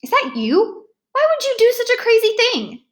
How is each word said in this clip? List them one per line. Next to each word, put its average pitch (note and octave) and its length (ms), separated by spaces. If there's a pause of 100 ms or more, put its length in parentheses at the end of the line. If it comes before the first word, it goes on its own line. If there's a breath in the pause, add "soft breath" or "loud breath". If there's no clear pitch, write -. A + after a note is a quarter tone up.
Is - 80
that B4+ 240
you? F#4+ 500 (280)
Why D5 160
would D#5 160
you C5+ 120
do A4+ 200
such A#4+ 120
a B4 120
crazy A4+ 360
thing? C#4+ 540